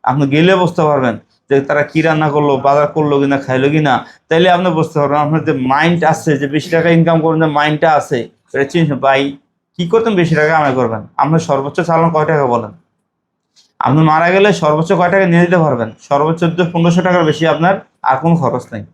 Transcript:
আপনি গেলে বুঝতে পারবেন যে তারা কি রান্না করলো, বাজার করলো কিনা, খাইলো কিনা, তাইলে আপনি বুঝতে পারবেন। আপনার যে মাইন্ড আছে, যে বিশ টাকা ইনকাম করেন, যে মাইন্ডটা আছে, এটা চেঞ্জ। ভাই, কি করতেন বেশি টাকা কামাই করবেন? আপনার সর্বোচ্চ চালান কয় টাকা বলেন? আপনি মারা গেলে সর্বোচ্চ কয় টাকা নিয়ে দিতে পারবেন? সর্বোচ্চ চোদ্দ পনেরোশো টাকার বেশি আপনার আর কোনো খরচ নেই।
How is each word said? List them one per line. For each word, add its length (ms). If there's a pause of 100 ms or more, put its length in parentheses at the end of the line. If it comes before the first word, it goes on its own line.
আপনি 240
গেলে 280
বুঝতে 260
পারবেন 360 (320)
যে 120
তারা 220
কি 180
রান্না 280
করলো, 280
বাজার 300
করলো 320
কিনা, 180
খাইলো 320
কিনা, 360 (220)
তাইলে 220
আপনি 200
বুঝতে 300
পারবেন। 180
আপনার 280
যে 80
মাইন্ড 500
আছে, 340
যে 100
বিশ 220
টাকা 200
ইনকাম 320
করেন, 200
যে 60
মাইন্ডটা 440
আছে, 380 (240)
এটা 100
চেঞ্জ। 300
ভাই, 440 (400)
কি 100
করতেন 280
বেশি 200
টাকা 120
কামাই 280
করবেন? 320 (100)
আপনার 220
সর্বোচ্চ 420
চালান 280
কয় 160
টাকা 200
বলেন? 260 (1080)
আপনি 220
মারা 280
গেলে 240
সর্বোচ্চ 400
কয় 180
টাকা 140
নিয়ে 160
দিতে 160
পারবেন? 340 (100)
সর্বোচ্চ 380
চোদ্দ 320
পনেরোশো 300
টাকার 220
বেশি 240
আপনার 280 (260)
আর 160
কোনো 180
খরচ 360
নেই। 120 (100)